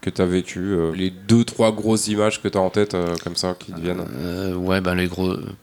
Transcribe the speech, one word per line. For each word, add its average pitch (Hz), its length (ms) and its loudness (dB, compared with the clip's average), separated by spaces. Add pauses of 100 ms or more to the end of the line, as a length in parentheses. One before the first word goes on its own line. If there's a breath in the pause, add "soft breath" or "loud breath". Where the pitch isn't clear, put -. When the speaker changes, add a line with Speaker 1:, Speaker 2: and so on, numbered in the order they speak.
Speaker 1:
que - 100 -2
t'as 92 140 2
vécu, 90 340 0
euh, 90 340 0
les 92 160 -2
deux, 101 360 4
trois 113 260 2
grosses 107 380 0
images 107 320 2
que 101 80 0
t'as 98 100 0
en 92 100 2
tête, 104 240 2
euh, 87 300 0
comme 87 140 -6
ça, 90 200 -2
qui - 140 -16
te 85 80 -10
viennent. 87 260 -4 (140)
Speaker 2:
Euh, 90 340 -4
ouais, 92 280 2
ben, 90 120 0
les 90 140 2
gros 92 260 -2 (300)